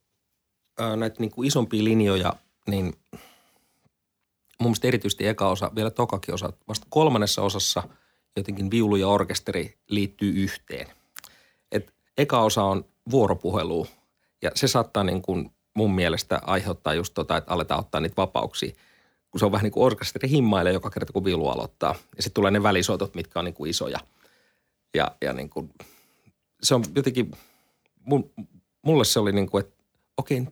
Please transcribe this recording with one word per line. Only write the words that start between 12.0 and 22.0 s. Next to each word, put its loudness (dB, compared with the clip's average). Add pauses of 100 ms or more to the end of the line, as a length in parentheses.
eka 2
osa 4
on 0 (260)
vuoropuhelua, 0 (560)
ja -2
se 0
saattaa 0
niin -2
kuin -4 (240)
mun 2
mielestä 0
aiheuttaa -2
just -4
tota, -2
että -4
aletaan -2
ottaa -4
niitä -4
vapauksia, -2 (580)
kun -10
se 4
on 2
vähän 0
niin -2
kuin 4
orkesteri 0
himmailee 4
joka -2
kerta, -6
kun -2
viulu 0
aloittaa. -4 (220)